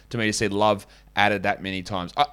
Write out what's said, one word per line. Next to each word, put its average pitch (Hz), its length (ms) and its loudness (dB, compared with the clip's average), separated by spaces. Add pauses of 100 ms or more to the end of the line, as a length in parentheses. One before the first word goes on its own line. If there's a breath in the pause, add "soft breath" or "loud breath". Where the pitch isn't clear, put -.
to - 80 -6
me 113 80 0
to 107 80 2
see 107 140 0
Love 101 400 2 (280 soft breath)
added 101 280 2
that 101 180 -2
many 95 220 -6
times. 90 320 -6
I, 143 180 2